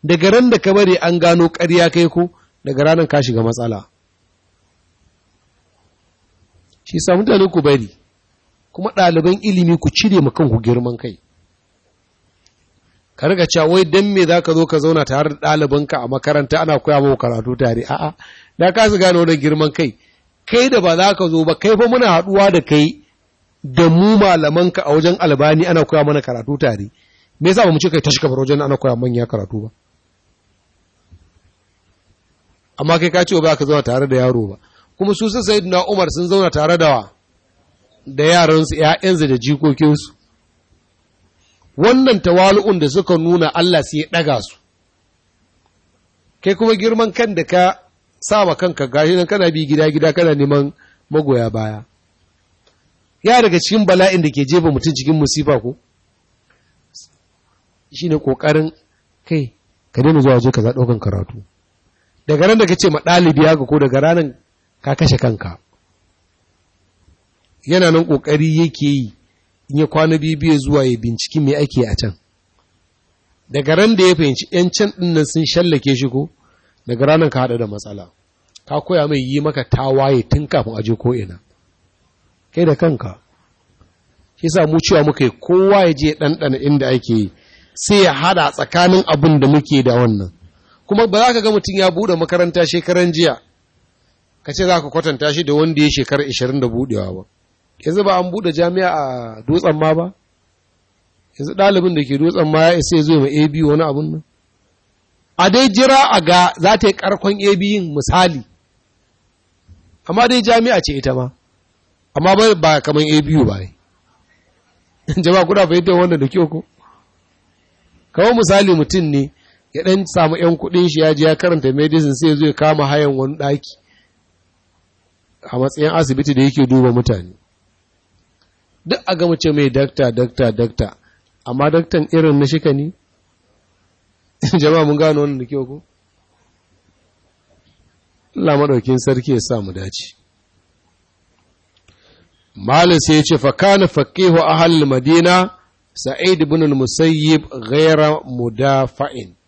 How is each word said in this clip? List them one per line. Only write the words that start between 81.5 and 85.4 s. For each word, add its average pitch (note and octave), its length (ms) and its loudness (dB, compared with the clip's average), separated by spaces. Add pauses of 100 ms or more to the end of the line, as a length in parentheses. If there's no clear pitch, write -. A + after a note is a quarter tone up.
Kai E3+ 120 0
da D#3 100 2
kanka. C3 440 -4 (1200)
Shi E3 120 -4
sa E3 180 0
mu D#3 120 0
cewa D#3 260 2
muka D3 180 0
yi B2 160 2
kowa F#3+ 460 2